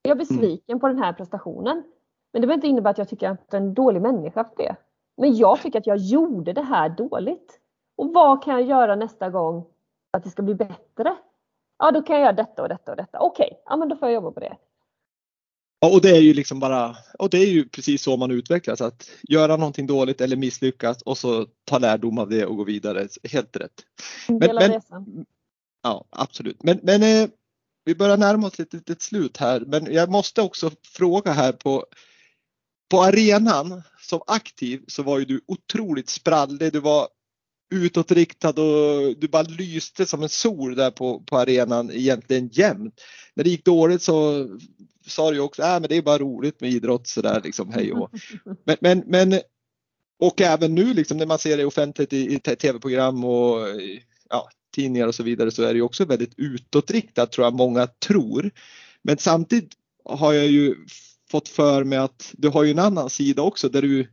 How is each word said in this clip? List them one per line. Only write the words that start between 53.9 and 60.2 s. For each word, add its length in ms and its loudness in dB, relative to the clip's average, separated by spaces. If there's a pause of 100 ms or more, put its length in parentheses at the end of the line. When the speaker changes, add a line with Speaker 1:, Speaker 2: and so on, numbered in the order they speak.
Speaker 2:
ja, 200 -6 (260)
tidningar 320 0
och 80 -2
så 80 -8
vidare, 280 -2
så 120 -2
är 40 2
det 60 0
ju 80 2
också 240 -2
väldigt 340 -4
utåtriktat, 920 -2
tror 140 0
jag 80 2
många 340 2
tror. 640 -2 (500)
Men 160 0
samtidigt 560 0 (320)
har 280 0